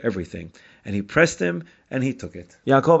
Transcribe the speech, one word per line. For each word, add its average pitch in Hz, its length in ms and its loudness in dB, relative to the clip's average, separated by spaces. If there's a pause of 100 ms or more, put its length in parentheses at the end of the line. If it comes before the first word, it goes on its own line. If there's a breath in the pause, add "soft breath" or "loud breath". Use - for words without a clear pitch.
everything." 90 500 -8 (320 soft breath)
And 104 100 -8
he 101 60 -2
pressed 151 460 0
him, 175 180 -6 (260 soft breath)
and 131 140 -4
he 131 80 -2
took 90 240 -16
it. - 300 -20
Yaakov 135 340 4